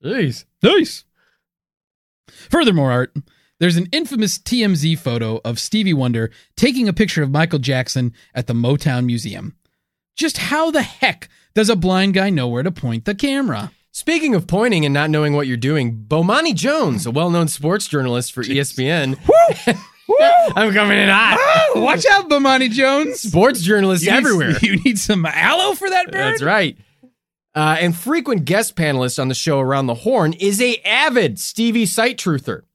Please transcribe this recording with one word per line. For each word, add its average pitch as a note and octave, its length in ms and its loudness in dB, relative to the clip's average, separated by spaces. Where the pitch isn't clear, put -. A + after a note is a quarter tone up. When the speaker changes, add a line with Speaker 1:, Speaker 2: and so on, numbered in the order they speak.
Speaker 1:
Jeez. D#3+ 420 -4
Speaker 2:
Nice. E4 420 2
Furthermore, F#3 420 2
Art, B2 240 -2
there's E3+ 180 2
an F3 160 -2
infamous C4+ 460 -2
T A#3+ 260 -2
M G3 120 2
Z D#3 200 0
photo A#2 480 -4
of A#2 140 -4
Stevie G3+ 360 -2
Wonder A#2+ 360 -2
taking B3 320 2
a F#3+ 40 0
picture E3+ 300 0
of C#3 80 -2
Michael D#3 280 0
Jackson B2+ 540 -2
at B2+ 120 -6
the A#2+ 80 -4
Motown B2 500 0
Museum. A2+ 520 -6
Just - 240 -4
how D#4+ 320 -2
the D4 120 0
heck - 460 -4
does G#3 140 2
a A3+ 80 2
blind F#3 380 0
guy F#3+ 160 0
know C3+ 180 0
where A#2+ 140 -2
to F3+ 100 -2
point A2+ 320 -6
the G#3 100 -4
camera? B3 580 -4
Speaker 1:
Speaking D#4 420 -2
of F3+ 120 0
pointing G3 380 0
and C#3+ 100 0
not D3+ 160 0
knowing D3+ 240 0
what C#3+ 120 0
you're B2+ 100 -2
doing, A#2+ 520 -2
Bomani G#3 460 0
Jones, E3+ 520 -2
a A#2 40 -6
well-known E3+ 380 0
sports E3 380 -2
journalist B2 460 -4
for B2+ 100 -8
E C3+ 180 -2
S C#3 120 -6
P C3 160 -2
N. C#3 280 -2
Speaker 2:
Woo! D#5+ 480 4
<laughs> - 140 -20
Woo! G#4+ 80 4
Speaker 1:
I'm G#3+ 180 2
coming G#3 260 2
in G3+ 100 4
hot. G#3 300 4
Speaker 2:
Oh, A4+ 60 0
watch - 260 2
out, G4+ 220 4
Bomani C4+ 420 2
Jones. C#4 500 0
Speaker 1:
Sports G#3+ 420 2
journalists F#3+ 440 2
Speaker 2:
You G#3 60 2
need, B3+ 60 4
Speaker 1:
everywhere. F#3 400 2
Speaker 2:
<laughs> - 40 0
you G3 140 2
need A#3 220 0
some F#3 280 0
aloe C#4 480 0
for F#4+ 160 -6
that F4+ 220 0
bird? G4 220 -2
Speaker 1:
That's A4 80 -4
right. F#3+ 340 -2
Uh, D#3 260 0
and F3 160 0
frequent B3 480 -2
guest G3 320 -2
panelist C3+ 420 -2
on C3 100 -2
the C3 60 -2
show C#3+ 260 -2
Around C3+ 260 0
the A#2+ 80 -2
Horn E3+ 400 0
is G3 260 -2
a B3 240 0
avid A3+ 560 0
Stevie A3+ 460 0
sight A3+ 320 -2
truther. C3+ 440 -4